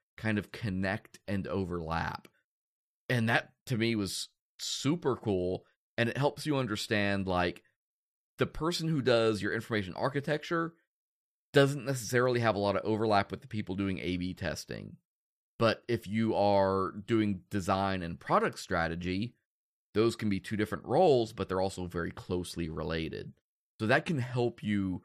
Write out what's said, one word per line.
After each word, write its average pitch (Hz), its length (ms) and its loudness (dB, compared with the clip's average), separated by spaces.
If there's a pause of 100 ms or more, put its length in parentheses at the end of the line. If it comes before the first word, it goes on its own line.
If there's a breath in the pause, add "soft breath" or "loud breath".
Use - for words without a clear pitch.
(160 soft breath)
kind 110 220 -2
of - 140 -6
connect 95 720 -4
and 98 200 -4
overlap. 85 800 -4 (800)
And 117 200 0
that, - 240 0 (140)
to 127 120 -2
me, 117 180 2
was 98 320 -4 (300)
super 143 580 -2
cool, 92 480 -2 (320 soft breath)
and 117 120 2
it - 100 -4
helps 147 280 0
you 147 100 0
understand, 101 720 0
like, 90 360 0 (760)
the 123 80 2
person 160 420 -4
who 156 140 0
does 113 400 4
your 101 100 -2
information 107 420 -4
architecture 151 800 -4 (800 soft breath)
doesn't 139 320 6
necessarily 123 560 2
have 113 140 4
a 98 60 -2
lot 101 160 2
of - 80 -4
overlap 107 460 2
with 95 100 -8
the - 80 -20
people 104 260 -4
doing 95 240 0
A 90 180 -2
B 90 180 -2
testing. 58 640 -8 (600)
But 113 300 4
if 117 180 0
you 107 280 2
are 98 580 4 (140)
doing 107 340 2 (100)
design 95 520 0
and 85 180 -6
product 190 380 0
strategy, 87 760 -2 (580)
those 113 240 4
can 107 120 -2
be 98 120 0
two - 160 -8
different 104 300 -4
roles, 127 460 4
but 98 160 -6
they're 92 120 0
also 92 260 -2
very 87 260 -4
closely 85 580 -4
related. 80 640 -6 (480)
So 110 80 0
that 143 180 4
can 156 120 -2
help 123 440 -2
you 98 420 0